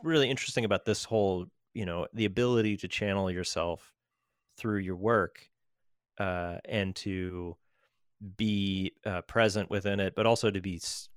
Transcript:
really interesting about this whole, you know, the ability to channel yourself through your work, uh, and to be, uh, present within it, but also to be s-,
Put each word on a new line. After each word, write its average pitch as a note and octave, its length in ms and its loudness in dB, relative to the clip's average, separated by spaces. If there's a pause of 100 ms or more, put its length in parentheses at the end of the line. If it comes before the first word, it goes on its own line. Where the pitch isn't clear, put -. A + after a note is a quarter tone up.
really D3+ 260 2
interesting B2+ 360 -2
about G2 200 2
this G#2+ 200 0
whole, F#2+ 420 0 (260)
you G2+ 120 -6
know, E2+ 280 -4
the A2 120 0
ability G#2+ 520 2
to - 100 -8
channel G2 440 0
yourself F2 640 -4 (640)
through G#2 220 -2
your F#2 180 -4
work, G2+ 540 0 (680)
uh, F2+ 460 -2
and F#2+ 320 0
to F2+ 600 -6 (800)
be, G2 560 0 (120)
uh, F2+ 180 -2
present G#2+ 480 2
within G2+ 280 0
it, F#2+ 160 0
but A2 120 2
also A2+ 240 4
to G2 100 -2
be F#2 160 -6
s-, - 400 -10